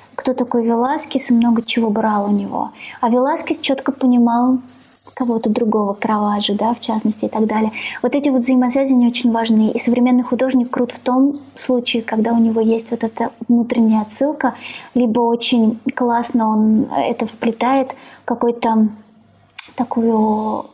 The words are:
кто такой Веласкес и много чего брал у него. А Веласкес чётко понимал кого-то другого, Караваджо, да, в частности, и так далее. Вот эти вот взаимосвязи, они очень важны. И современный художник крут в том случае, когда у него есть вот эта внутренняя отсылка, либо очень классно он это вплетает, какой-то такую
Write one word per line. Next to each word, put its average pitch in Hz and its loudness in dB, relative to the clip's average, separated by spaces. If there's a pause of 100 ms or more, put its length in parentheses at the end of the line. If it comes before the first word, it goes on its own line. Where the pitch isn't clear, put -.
(160)
кто - -2
такой 247 0
Веласкес 247 -2
и 247 6
много 233 4
чего 226 0
брал 214 0
у 202 0
него. - -4 (280)
А 240 0
Веласкес 285 0
чётко 269 -2
понимал 247 2 (560)
кого-то 226 -2
другого, 214 0
Караваджо, 208 -2
да, 214 0
в - -8
частности, 220 -2
и 214 -4
так 214 0
далее. 214 0 (300)
Вот - 0
эти 285 0
вот 262 2
взаимосвязи, 254 2
они 247 4
очень 233 0
важны. 226 2
И - -2
современный 247 2
художник 247 0
крут 240 -2
в - -12
том 262 2 (220)
случае, 240 -2
когда 220 -2
у 233 2
него 226 2
есть 226 0
вот 233 -4
эта 226 -4 (180)
внутренняя 233 2
отсылка, 269 -2 (400)
либо 240 2
очень 233 2 (160)
классно 240 0
он 220 2 (120)
это 233 -2
вплетает, 254 -2 (320)
какой-то 233 0 (840)
такую 220 0